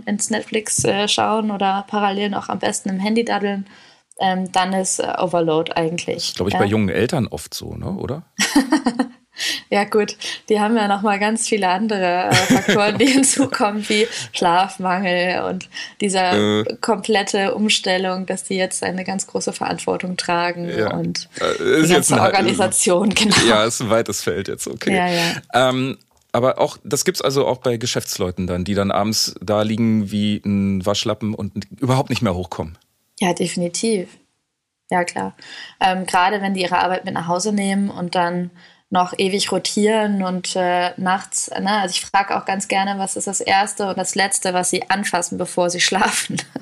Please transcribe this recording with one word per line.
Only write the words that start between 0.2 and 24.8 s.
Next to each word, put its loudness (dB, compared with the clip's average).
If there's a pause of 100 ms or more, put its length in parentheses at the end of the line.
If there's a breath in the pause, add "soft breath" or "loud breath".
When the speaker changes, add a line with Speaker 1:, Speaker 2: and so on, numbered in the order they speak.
Speaker 1:
Netflix, -2
äh, 0
schauen 2
oder 0
parallel 0
noch -4
am -4
besten -2
im -2
Handy 2
daddeln. -2 (540 loud breath)
Ähm, 0
dann 2
ist, -2
äh, -2
Overload 2
eigentlich, -2
Speaker 2:
Das -6
ist, -12
glaub 0
ich, 0
Speaker 1:
ja. 0
Speaker 2:
bei 4
jungen 2
Eltern 0
oft -10
so, -10
ne, -8
oder? -6 (140)
Speaker 1:
<laughs> 2 (920 loud breath)
Ja 4
gut, 0 (320 loud breath)
die 4
haben 2
ja 2
noch 0
mal 2
ganz 0
viele 2
andere, 0
äh, 4
Faktoren, 4
die 6
Speaker 2:
<laughs> 6
Speaker 1:
hinzukommen, 2
wie 2 (240 loud breath)
Schlafmangel 0
und -6 (320 loud breath)
dieser 2
Speaker 2:
Äh. -6
Speaker 1:
komplette 0
Umstellung, 0
dass -6
die -4
jetzt -2
eine -4
ganz -6
große -6
Verantwortung -4
tragen -2
Speaker 2:
Ja. 0
Speaker 1:
und -4 (100)
Speaker 2:
Äh, 2
ist 4
Speaker 1:
die 6
Speaker 2:
jetzt 4
Speaker 1:
ganze 4
Speaker 2:
ein, 4
Speaker 1:
Organisation, 2
<laughs> 0
genau. 4 (120)
Speaker 2:
ja, 6
ist -2
ein 0
weites 0
Feld -2
jetzt, -8
okay. -2